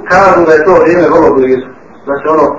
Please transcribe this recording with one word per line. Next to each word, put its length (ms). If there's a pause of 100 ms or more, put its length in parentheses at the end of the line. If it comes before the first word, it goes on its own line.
kažu 340
da 100
je 140
to 60
vrijeme 340
vrlo 240
blizu, 380 (340)
da 120
se 120
ono 180 (140)